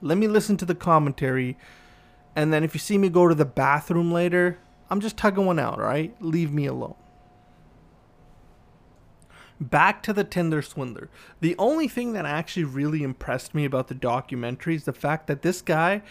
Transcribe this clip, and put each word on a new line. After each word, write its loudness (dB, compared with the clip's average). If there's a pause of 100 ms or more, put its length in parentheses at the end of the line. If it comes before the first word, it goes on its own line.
Let 0
me 2
listen 2
to -4
the -2
commentary. 0 (800)
And 2
then 4
if -2
you -6
see 0
me 4
go 6
to 6
the 4
bathroom 2
later, 2 (320)
I'm 0
just -6
tugging 2
one 2
out, -4
all -2
right? -2
Leave -2
me -2
alone. -8 (2750)
Back 2
to -4
the 0
Tinder 0
swindler. -10 (320)
The 0
only 2
thing -6
that -6
actually -4
really -2
impressed -6
me 0
about -2
the -10
documentary -4
is -6
the -4
fact -4
that -4
this -2
guy 0